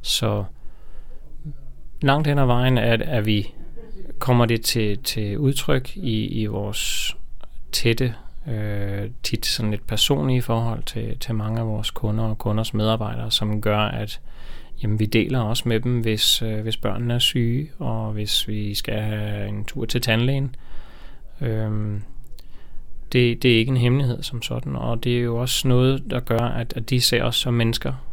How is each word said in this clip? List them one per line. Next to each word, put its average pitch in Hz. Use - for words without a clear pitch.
så 104
langt 147
hen 147
ad 139
vejen, 123
at, 113
at 113
vi 104
kommer 120
det 113
til, 101
til 104
udtryk 135
i, 110
i 107
vores 104
tætte, 117
øh, 104
tit -
sådan 107
lidt -
personlige 127
forhold 117
til, 113
til -
mange 107
af 113
vores 107
kunder 110
og 110
kunders 110
medarbejdere, 110
som 107
gør, 104
at, 107
jamen, 107
vi 110
deler 117
også 117
med 110
dem, 123
hvis, 110
øh, 110
hvis 110
børnene 117
er 120
syge, 123
og 113
hvis 107
vi 104
skal 107
have 104
en 101
tur 120
til 120
tandlægen. 127
Øhm, 107
det, 120
det 123
er 113
ikke 117
en 131
hemmelighed 123
som 117
sådan, 123
og 117
det 120
er 120
jo 120
også 127
noget, 131
der 127
gør, 117
at, 117
at 117
de 123
ser 120
os 117
som 123
mennesker. 117